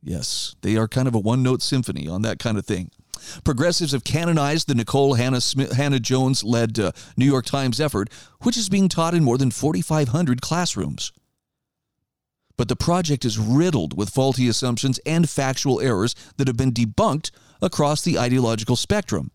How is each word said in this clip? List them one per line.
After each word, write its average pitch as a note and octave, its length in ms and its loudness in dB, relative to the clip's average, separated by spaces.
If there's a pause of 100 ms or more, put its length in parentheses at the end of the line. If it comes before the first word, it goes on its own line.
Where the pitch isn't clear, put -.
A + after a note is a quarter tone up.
Yes, - 580 -6
they G2+ 140 0
are A2 120 2
kind C3 200 0
of A#2 80 -2
a A2 40 2
one-note B2+ 420 2
symphony F2 460 -2
on F2+ 160 -4
that G#2+ 160 -4
kind A2 180 -2
of F#2+ 80 -6
thing. F#2 260 -6 (520)
Progressives D#3+ 480 0
have C3+ 120 -2
canonized D#3+ 640 0
the C#3+ 60 0
Nicole C#3 400 2
Hannah B2 280 2
Smith, - 320 -2
Hannah C#3 260 0
Jones-led, A#2 800 0
uh, F#2 120 0 (240)
New B2 100 2
York C3+ 200 4
Times C3 340 -2
effort, C#3 300 -2 (300)
which A#3+ 180 0
is G#3+ 100 -2
being F#3+ 220 4
taught E3 240 0
in E3+ 100 4
more B2 140 4
than C3+ 140 2
forty-five D#3 560 0
hundred B2+ 340 0
classrooms. D#3 680 -4 (1500)
But A#2 100 0
the B2 80 0
project E3+ 480 0
is A2 140 0
riddled A2+ 580 2
with G2 140 -2
faulty C3 380 2
assumptions B2 580 0
and E3 240 2
factual C3+ 500 0
errors A#2 360 0 (220)
that C3+ 100 2
have A#2 100 -2
been C3 140 2
debunked C3 580 0 (320)
across D3+ 400 0
the - 160 0
ideological B2 580 0
spectrum. A#2 600 -2